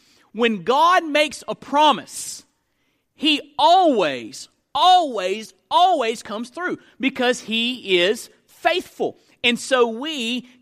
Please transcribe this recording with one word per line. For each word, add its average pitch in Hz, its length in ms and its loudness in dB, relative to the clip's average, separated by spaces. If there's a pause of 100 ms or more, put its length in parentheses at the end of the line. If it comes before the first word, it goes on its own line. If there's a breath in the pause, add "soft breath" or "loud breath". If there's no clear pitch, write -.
(320 soft breath)
when 214 320 -2
God 330 400 2
makes 302 420 -2
a 220 80 -8
promise, - 920 -2 (720)
He 294 420 -2
always, 247 920 2 (260)
always, 254 800 2 (160)
always 294 540 2
comes 233 240 -10
through 349 300 -8 (200 soft breath)
because 254 400 -2
He 226 600 -2
is 208 280 0 (180 soft breath)
faithful. - 720 -4 (260 soft breath)
And 240 120 2
so 254 300 2
we 240 600 -6 (140)